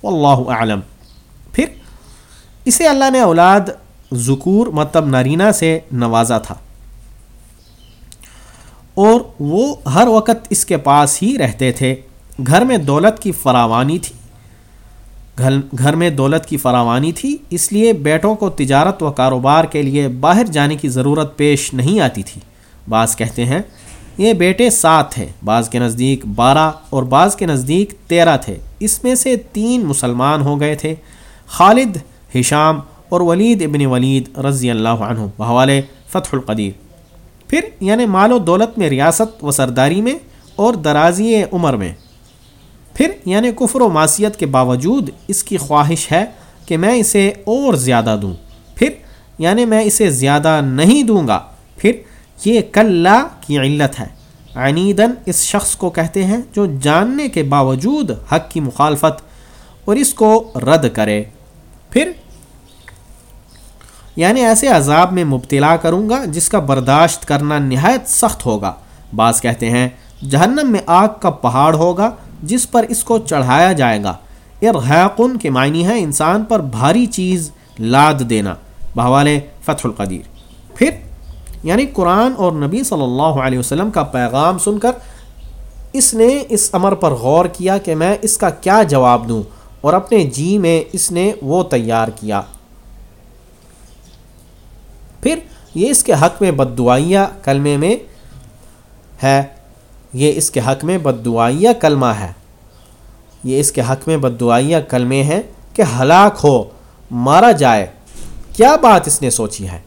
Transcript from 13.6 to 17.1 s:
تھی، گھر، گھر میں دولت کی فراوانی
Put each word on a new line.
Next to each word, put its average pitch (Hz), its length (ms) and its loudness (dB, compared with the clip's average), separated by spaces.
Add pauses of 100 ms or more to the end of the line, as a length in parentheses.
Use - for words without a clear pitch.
تھی، - 220 -14 (1160)
گھر، 131 160 0 (240)
گھر 143 180 0
میں 170 140 0
دولت 143 360 -2
کی 151 120 -6
فراوانی 123 540 0